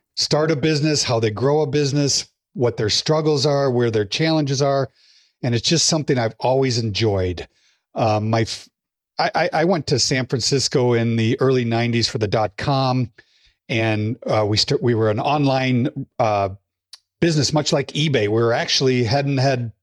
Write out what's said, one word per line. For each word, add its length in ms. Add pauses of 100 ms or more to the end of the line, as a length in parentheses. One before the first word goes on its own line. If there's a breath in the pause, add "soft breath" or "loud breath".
(180)
start 340
a 40
business, 480
how 160
they 120
grow 300
a 60
business, 600 (260)
what 220
their 140
struggles 560
are, 260
where 180
their 140
challenges 580
are. 280 (520 soft breath)
And 140
it's 140
just 160
something 320
I've 220
always 400
enjoyed. 680 (480)
Um, 340
my 120
f-, 260 (500)
I, 180
I, 180
I 120
went 220
to 120
San 260
Francisco 640
in 240
the 240
early 240
nineties 460
for 80
the 100
dot-com, 840 (600 soft breath)
and, 560
uh, 200
we 120
st-, 260
we 120
were 140
an 120
online, 840 (120)
uh, 300 (720)
business, 320
much 180
like 180
eBay. 340
We 40
were 240
actually 540
head-and-head 680 (120)